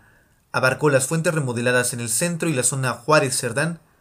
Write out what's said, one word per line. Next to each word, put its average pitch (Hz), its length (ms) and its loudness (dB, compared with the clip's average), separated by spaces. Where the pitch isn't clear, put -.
abarcó 131 380 2
las 135 180 4
fuentes 160 260 0
remodeladas 123 600 0
en 123 60 -8
el 117 100 -6
centro 170 400 -2
y 160 40 0
la 123 100 0
zona 131 300 -2
Juárez 147 420 2
Cerdán, 143 440 -4